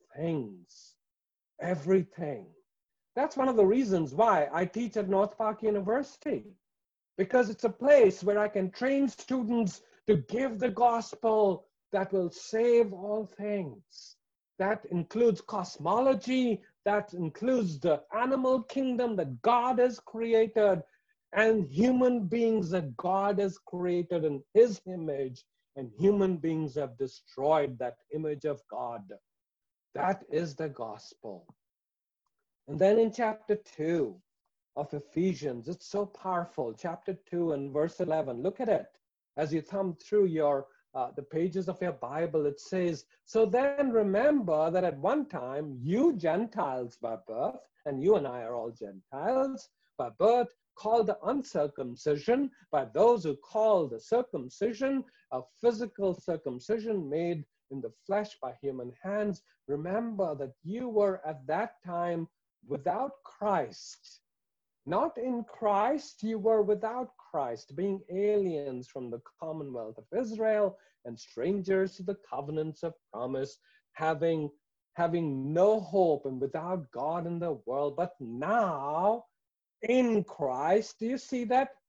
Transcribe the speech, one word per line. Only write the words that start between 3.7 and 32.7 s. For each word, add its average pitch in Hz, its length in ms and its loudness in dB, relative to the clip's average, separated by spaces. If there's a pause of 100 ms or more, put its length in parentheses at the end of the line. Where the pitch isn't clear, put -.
why 175 380 4
I 170 120 0
teach 220 320 -4
at 202 120 0
North 202 300 2
Park 214 240 -2
University, 214 840 -2 (720)
because 208 320 2
it's 220 160 -6
a 220 60 0
place 240 520 6
where 202 160 2
I 208 100 2
can 190 220 -2
train 269 380 0
students 233 760 -2 (240)
to 208 120 4 (100)
give 233 300 -2
the 247 100 0
gospel 220 1000 2 (260)
that 190 200 -2
will 180 180 0
save 233 640 2
all 208 340 -4 (120)
things. 202 800 -8 (420)
That 208 320 0
includes 196 500 2
cosmology, 233 1200 0 (220)
that 208 300 0
includes 180 640 -2
the 151 240 2 (120)
animal 254 480 0
kingdom 247 540 -2
that 139 260 -4
God 240 360 2
has 247 220 2
created, 220 840 2 (500)
and 214 380 4
human 247 560 4
beings 220 440 2
that 151 260 -2
God 196 420 0
has 196 200 0
created 175 680 -2
in 143 180 -2 (120)
his 220 320 6
image, 143 580 -6 (320)
and 131 220 -10
human 190 380 4
beings 156 400 -2
have 131 200 -4
destroyed 139 840 -2
that 120 180 -6 (180)
image 151 300 -6
of 147 260 -4
God. 117 320 -8 (920)
That 170 360 -2
is 156 240 -2
the 156 140 -4
gospel. 110 800 -12 (1200)
And 156 100 -6